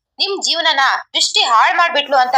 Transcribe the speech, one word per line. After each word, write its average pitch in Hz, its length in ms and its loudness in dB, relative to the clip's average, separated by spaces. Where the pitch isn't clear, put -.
ನಿಮ್ 392 260 -6
ಜೀವನನ 311 360 -2
ದೃಷ್ಟಿ - 280 -2
ಹಾಳ್ 302 360 2
ಮಾಡ್ಬಿಟ್ಲು 285 400 0
ಅಂತ 254 200 2